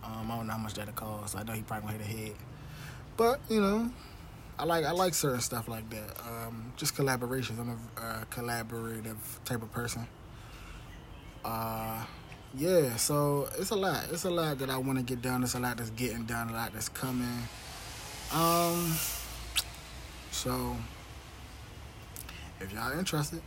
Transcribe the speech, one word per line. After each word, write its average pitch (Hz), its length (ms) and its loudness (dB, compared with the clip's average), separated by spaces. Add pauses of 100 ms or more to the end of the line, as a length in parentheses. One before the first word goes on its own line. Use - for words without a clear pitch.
Um, 113 260 -4
I 117 60 0
don't 113 100 -2
know 107 60 -2
how 110 60 0
much 110 160 -2
that'll 110 180 -4
cost. 107 420 -4
I 107 80 -2
know 113 100 -4
he 110 100 -2
probably 107 300 -4
gonna 107 100 -4
hit 104 120 -2
a 110 120 -4
head. 104 80 -6 (800)
But, 233 220 8 (100)
you 220 100 6
know, 208 300 6 (720)
I 143 60 2
like, 165 200 4
I 143 60 2
like 175 220 6
certain 127 280 4
stuff 120 260 0
like 113 220 -6
that. 107 320 -6
Um, 117 560 -6
just - 180 0
collaborations. 123 640 2
I'm 120 100 -2
a, 113 320 -6
uh, 113 300 -4
collaborative 113 840 -4 (280)
type 117 160 0
of 110 100 -8
person. 120 360 -2 (1400)
Uh, 113 600 -2 (500)
yeah, 147 420 8
so 143 640 6
it's 190 140 0
a 220 40 4
lot. 185 360 4
It's 165 140 0
a 190 40 4
lot 156 300 4
that 131 100 0
I 131 80 2
wanna 131 260 4
get 123 180 0
done. 127 220 4
It's 123 120 2
a 123 40 0
lot 123 180 2
that's 117 140 -2
getting 117 340 0
done, 117 240 0
a 113 40 -2
lot 113 200 -2
that's 110 160 -2
coming. 123 580 0 (840)
Um, 170 640 6 (1400)
so, 123 440 0 (1800)
if 95 140 -6
y'all 117 240 0
interested 165 500 2